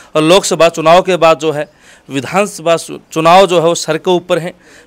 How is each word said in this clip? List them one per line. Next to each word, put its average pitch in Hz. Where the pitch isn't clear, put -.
और 156
लोकसभा 170
चुनाव 170
के 180
बाद 160
जो 160
है 147
विधानसभा 165
चु-, 151
चुनाव 170
जो 175
है 156
वो 170
सर 160
के 175
ऊपर 180
है। 170